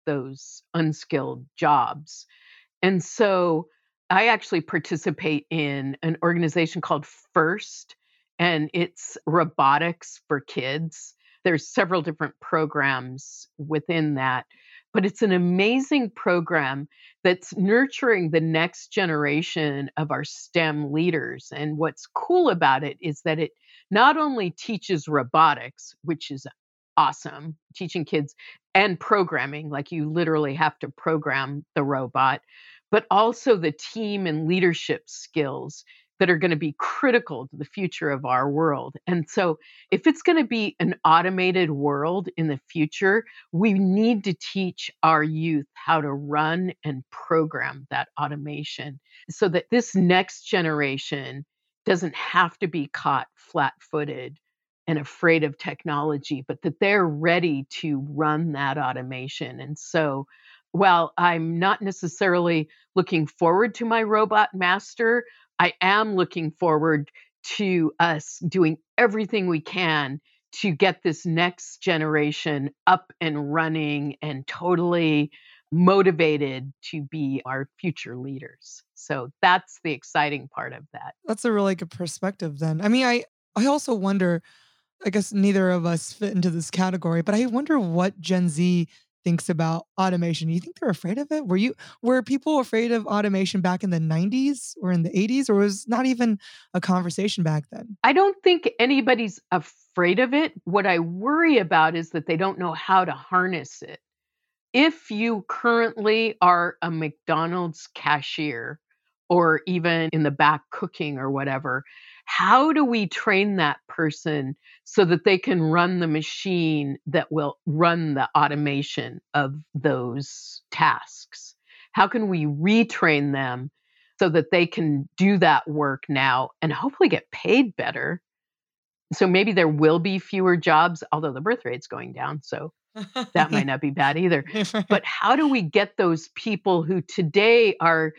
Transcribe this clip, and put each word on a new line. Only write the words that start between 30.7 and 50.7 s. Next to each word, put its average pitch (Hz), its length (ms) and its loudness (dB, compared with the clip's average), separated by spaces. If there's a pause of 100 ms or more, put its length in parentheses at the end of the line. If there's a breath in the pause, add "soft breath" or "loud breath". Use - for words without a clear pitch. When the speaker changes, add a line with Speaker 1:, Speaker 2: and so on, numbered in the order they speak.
Speaker 1:
to 143 80 -10
program 143 760 -4 (120)
the 151 80 0
robot, 135 560 0 (520 loud breath)
but 220 160 4
also 226 480 4
the 165 140 0
team 208 560 -6
and 156 220 -2
leadership 175 580 0
skills 135 800 -8 (340 soft breath)
that 185 100 4
are 180 80 6
gonna 170 200 2
be 151 200 -4
critical 220 720 0
to 143 100 -20
the 143 80 -10
future 165 460 -6
of 139 140 -4
our 127 260 0
world. 143 460 -2 (100)
And 175 240 -2
so 175 300 0 (320 soft breath)
if - 160 2
it's 277 140 2
gonna 330 220 2
be 220 360 -2
an 175 240 0
automated 180 640 4
world 147 640 -2
in 160 120 0
the 139 100 -2 (100)
future, 190 560 0 (280 loud breath)
we 196 220 2
need 196 500 2
to 190 100 -2
teach - 560 -6 (140)
our 156 180 4
youth 156 520 -2
how 160 260 0
to 143 120 -4
run 156 600 -2 (120)
and 135 280 -6
program 139 800 -2
that 131 180 -4 (120)
automation 147 800 -8 (320 soft breath)
so - 200 0
that 170 200 -2
this 233 240 0
next 185 480 2
generation 143 1040 -4 (400)